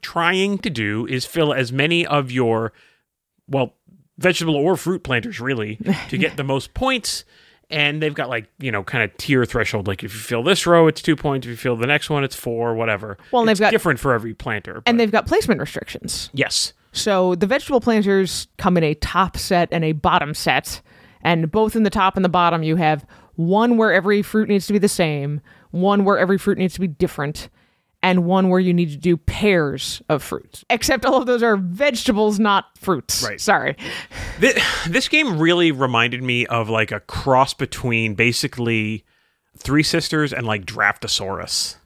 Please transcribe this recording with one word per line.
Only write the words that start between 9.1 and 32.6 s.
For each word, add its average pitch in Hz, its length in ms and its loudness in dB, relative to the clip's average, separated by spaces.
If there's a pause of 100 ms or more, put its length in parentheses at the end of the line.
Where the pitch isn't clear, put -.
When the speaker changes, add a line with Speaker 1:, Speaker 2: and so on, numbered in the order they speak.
Speaker 1:
tier 131 260 2
threshold. 110 420 -2
Like, 98 160 -4
if 98 120 -10
you 110 60 -12
fill 117 220 -4
this 175 240 2
row, 165 220 6
it's 156 140 -2
two 160 140 2
points. 135 300 -4
If 123 40 -12
you 117 60 -10
fill 123 200 -2
the 117 100 -2
next 147 240 -2
one, 143 140 0
it's 131 100 -6
four, 117 400 -4
whatever. 107 420 -4 (140)
Speaker 2:
Well, 240 120 2
and 220 80 4
Speaker 1:
It's 196 100 2
Speaker 2:
they've 214 60 4
got 196 40 4
Speaker 1:
different 180 300 0
for 135 140 0
every 165 200 -4
planter, 104 420 -8 (100)
Speaker 2:
and 233 100 4
Speaker 1:
but - 0 -
Speaker 2:
they've 220 160 2
got 226 140 2
placement 311 340 0
restrictions. - 720 -8
Speaker 1:
Yes. - 400 -4 (200)
Speaker 2:
So 185 440 0
the 185 100 0
vegetable 226 340 0
planters 196 760 0
come 180 220 0
in 165 40 2
a 151 120 0
top 180 420 -2
set 175 340 0
and 160 140 -2
a 156 80 0
bottom 156 420 0
set, - 460 -2 (420)
and 165 300 2
both 220 240 0
in 220 80 2
the 190 60 2
top 190 260 0
and 190 80 0
the 180 60 2
bottom, 170 320 2
you 156 140 0
have 156 300 2 (300)
one 214 400 4
where 220 160 4
every 202 300 2
fruit 214 260 0
needs 202 180 2
to 208 60 -2
be 208 80 4
the 196 80 4
same, 147 520 -2 (300)
one 196 340 2
where 196 140 4
every 185 200 2
fruit - 200 0
needs 185 160 0
to 175 60 -8
be 185 80 0
different, 151 640 -4 (520)
and 180 220 2
one 190 240 4
where 185 100 4
you 185 160 2
need 175 160 2
to 147 60 -12
do 170 200 2
pairs 156 920 0
of 147 160 0
fruits. - 460 -12
Except 254 340 0
all 262 160 4
of 240 60 -4
those 240 160 2
are 226 140 4
vegetables, 214 840 0
not 202 240 4 (140)